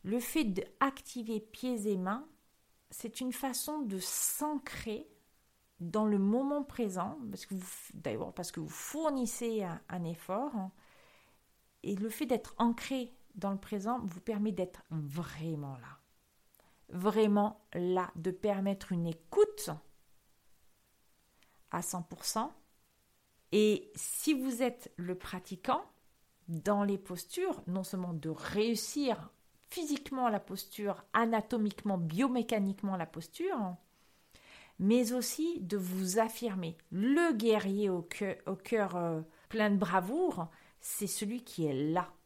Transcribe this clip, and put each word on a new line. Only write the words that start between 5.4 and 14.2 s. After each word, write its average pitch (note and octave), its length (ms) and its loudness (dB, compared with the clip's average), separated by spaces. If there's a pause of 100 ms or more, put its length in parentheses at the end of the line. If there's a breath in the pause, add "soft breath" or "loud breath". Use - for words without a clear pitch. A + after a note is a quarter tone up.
dans F3+ 260 2
le G#3 120 4
moment C4 460 4
présent, G#3 560 -2 (100)
parce - 160 -10
que - 100 -8
vous, F#3 120 -6 (260)
d'abord A2 400 -4
parce - 180 -6
que - 80 -8
vous D#3 80 -6
fournissez A#3+ 960 -2
un, E3+ 160 -6 (100)
un F3 160 -4
effort, G3+ 500 -4
hein, F#3+ 160 -4 (1120 soft breath)
et G3+ 120 0
le G#3 140 -2
fait D4 160 -2
d'être A#3+ 320 0
ancré A#3+ 560 0 (220)
dans G3 160 -2
le G3 60 -2
présent G#3 460 -2
vous F3+ 180 -6